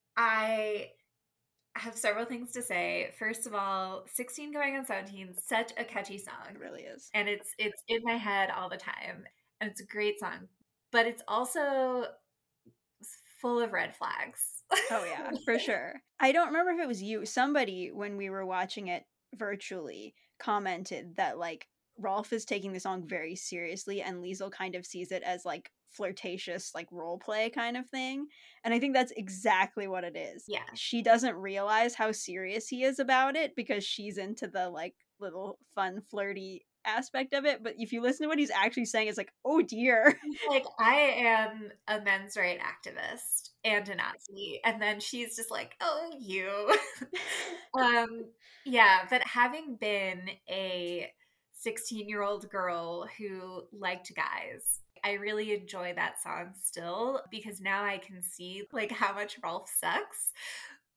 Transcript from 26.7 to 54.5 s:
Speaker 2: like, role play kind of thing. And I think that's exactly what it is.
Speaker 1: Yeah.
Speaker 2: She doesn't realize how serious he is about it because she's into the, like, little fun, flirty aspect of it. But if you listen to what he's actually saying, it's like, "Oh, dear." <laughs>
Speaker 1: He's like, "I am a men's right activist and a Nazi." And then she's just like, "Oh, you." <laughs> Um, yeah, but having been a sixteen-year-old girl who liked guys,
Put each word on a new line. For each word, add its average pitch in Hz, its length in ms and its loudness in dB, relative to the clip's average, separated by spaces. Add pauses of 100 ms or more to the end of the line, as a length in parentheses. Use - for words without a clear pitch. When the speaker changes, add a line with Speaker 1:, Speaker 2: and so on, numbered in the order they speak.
Speaker 2:
like, 170 180 -8
role 170 260 -6
play - 320 -2
kind 233 260 -2
of 254 120 -8
thing. 262 380 -4 (380)
And 233 100 2
I 233 40 6
think 262 160 2
that's 254 220 4
exactly 196 720 0
what 185 160 -4
it 165 120 -6
is. - 300 -10
Speaker 1:
Yeah. 208 160 -6 (120)
Speaker 2:
She 233 280 -2
doesn't 226 340 8
realize 202 580 2
how 220 180 2
serious 190 560 -4
he 254 160 -2
is 262 160 4
about 269 340 6
it 320 220 0
because 202 260 0
she's 202 360 -6
into 202 280 -6
the, 180 240 -2
like, 175 240 -8 (240)
little 196 400 -8 (160)
fun, 190 260 0
flirty 196 640 -6 (200)
aspect 262 500 -2
of 277 100 2
it. 269 200 2
But 220 140 -4
if 226 140 -4
you 233 100 -2
listen 285 220 2
to 302 40 0
what 311 100 2
he's 294 120 4
actually 226 340 2
saying, 214 240 2
it's 208 100 -2
like, - 140 -4 (120)
"Oh, 302 180 6
dear." 240 580 6
<laughs> - 20 -18
Speaker 1:
He's 302 160 -6 (100)
like, 269 160 6 (140)
"I 226 160 8 (220)
am 220 560 4 (160)
a 208 120 0
men's 202 360 0
right 180 240 2
activist - 920 -4 (140)
and 208 240 2
a 196 80 -4
Nazi." - 680 -6
And 220 160 2
then 208 200 2
she's 233 340 -4
just 226 160 -2
like, - 300 -6
"Oh, 320 400 -2
you." 202 560 2 (240)
<laughs> 254 80 -10 (680)
Um, 233 500 4 (380)
yeah, 208 460 10
but 247 120 6
having 262 540 2
been 190 540 -2 (180)
a 180 600 -2 (420)
sixteen-year-old 208 1000 -4
girl 175 560 -2 (120)
who 185 540 -8
liked 190 420 -6
guys, - 640 -2 (240)